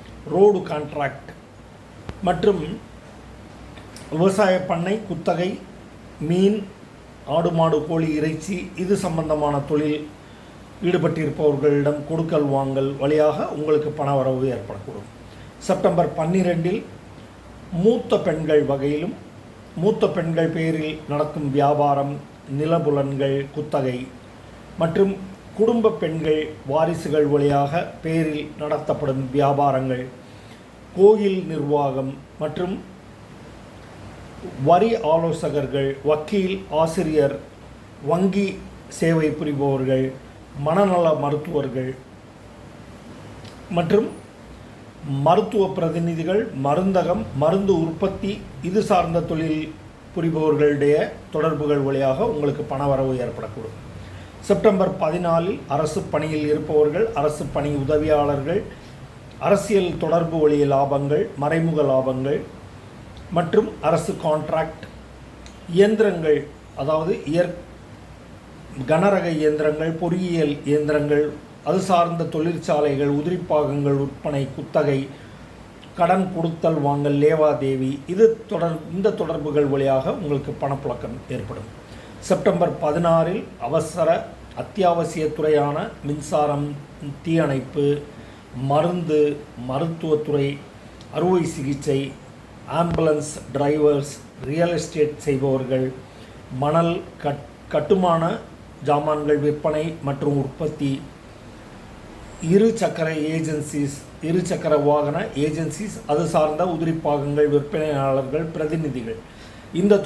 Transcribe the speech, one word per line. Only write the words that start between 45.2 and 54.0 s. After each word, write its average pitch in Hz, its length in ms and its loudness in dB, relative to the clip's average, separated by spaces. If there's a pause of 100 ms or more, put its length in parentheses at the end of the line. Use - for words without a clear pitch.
மருத்துவ 196 380 4 (120)
பிரதிநிதிகள், 170 640 0 (240)
மருந்தகம், 180 580 2 (200)
மருந்து 190 400 4
உற்பத்தி, 175 500 -2 (360)
இது 196 200 2
சார்ந்த 165 420 2
தொழில் 156 320 -2 (520)
புரிபவர்களுடைய 147 840 4 (400)
தொடர்புகள் 147 500 2
வழியாக 135 460 2
உங்களுக்கு 147 400 -2
பணவரவு 135 420 0 (120)
ஏற்படக்கூடும். - 520 -10 (680)